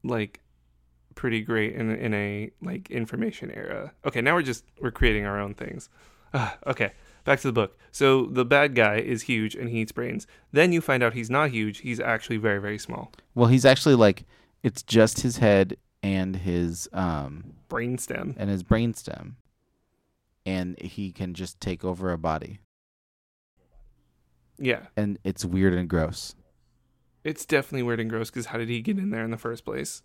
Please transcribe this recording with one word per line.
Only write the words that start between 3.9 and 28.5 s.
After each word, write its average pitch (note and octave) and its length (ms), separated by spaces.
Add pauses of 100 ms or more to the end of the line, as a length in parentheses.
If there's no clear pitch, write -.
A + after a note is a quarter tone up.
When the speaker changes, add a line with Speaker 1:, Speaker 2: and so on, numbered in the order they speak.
Speaker 1:
Okay, B2 160
now D3 120
we're F3 80
just, C3 220 (160)
we're B2 100
creating G#2+ 360
our G2+ 120
own G2+ 160
things. - 340 (440)
Ah, A#2 240 (100)
okay, B2 260 (320)
back C#3 160
to - 80
the B2 40
book. A2 260 (140)
So C3+ 340
the B2+ 200
bad C#3+ 280
guy G#2+ 220
is A#2 260
huge A2 320
and A#2 140
he A#2 140
eats G#2+ 100
brains. A#2+ 340 (240)
Then E3+ 220
you E3 80
find C3 220
out A#2 100
he's A#2 180
not C#3+ 200
huge. G#2+ 300
He's A#2+ 200
actually A2+ 380
very, G#2 220
very G#2 180
small. - 340 (220)
Speaker 2:
Well, A#2+ 140
he's B2+ 180
actually, C3+ 300
like, G#2+ 280 (380)
it's - 200
just A2 380
his A#2+ 160
head G2 400 (260)
and F#2+ 340
his, F2 580
um, D#2+ 580 (160)
Speaker 1:
Brainstem. B2 680
Speaker 2:
and G2+ 100
his F#2+ 160
brainstem. - 720 (1120)
And F#2 320
he F#2+ 340
can F#2 200
just F2 280
take F#2 240
over F#2 280
a E2 60
body. D#2+ 400 (2000)
Speaker 1:
Yeah. B2+ 280 (100)
Speaker 2:
And G2+ 280
it's F#2+ 200
weird F#2+ 280
and F2+ 160
gross. E2 460 (880)
Speaker 1:
It's D3+ 240
definitely C#3 380
weird A#2 160
and A2+ 100
gross, A2+ 200
'cause A#2+ 160
how - 120